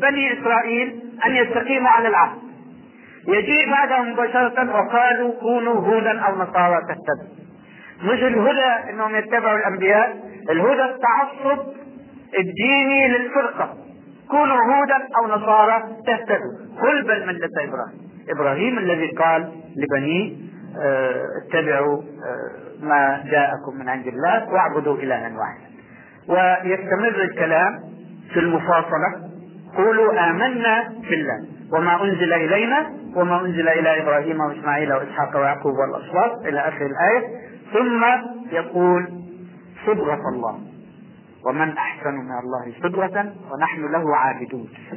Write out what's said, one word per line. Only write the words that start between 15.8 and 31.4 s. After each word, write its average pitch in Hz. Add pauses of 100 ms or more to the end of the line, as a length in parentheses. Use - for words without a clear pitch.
تهتدوا". -
قل: 277
"بل 202
ملة 170 (100)
إبراهيم". 127 (300)
إبراهيم 156
الذي 180
قال 165 (240)
لبنيه: 147 (460)
"آه، 131 (220)
اتبعوا، 147
آه، -
ما 139
جاءكم 139
من 127
عند 127
الله 160
واعبدوا 151
إلها 120
واحدا". - (560)
ويستمر 185
الكلام 170 (640)
في 175
المفاصلة: 165 (460)
"قولوا 214
آمنا 233 (220)
بالله 135 (260)